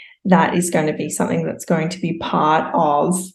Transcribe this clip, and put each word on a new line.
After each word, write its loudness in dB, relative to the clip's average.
that 4
is 0
going 0
to 0
be -6
something -2
that's -8
going 0
to -8
be -4
part 0
of 2